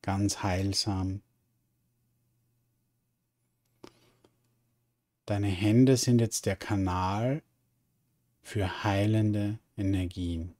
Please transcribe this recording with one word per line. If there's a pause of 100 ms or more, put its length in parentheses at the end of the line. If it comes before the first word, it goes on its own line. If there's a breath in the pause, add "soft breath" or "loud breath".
ganz
heilsam. (4000 soft breath)
Deine
Hände
sind
jetzt
der
Kanal (1000)
für
heilende (180)
Energien.